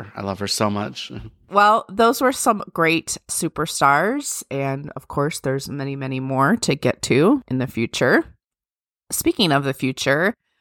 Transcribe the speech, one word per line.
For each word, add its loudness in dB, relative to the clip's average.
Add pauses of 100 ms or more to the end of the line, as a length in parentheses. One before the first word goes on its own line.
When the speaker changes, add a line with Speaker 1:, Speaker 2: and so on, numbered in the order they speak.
Speaker 1:
her. -18
I -10
love -4
her -4
so 0
much. -6
<laughs> -12 (300)
Speaker 2:
Well, 4
those 2
were 2
some 0 (100)
great 0 (140)
superstars. 0
And -6
of -14
course, -2
there's -4
many, -8
many -6
more 2
to 0
get -2
to 4
in -2
the -4
future. 2 (880)
Speaking 0
of 2
the -2
future, 0 (280)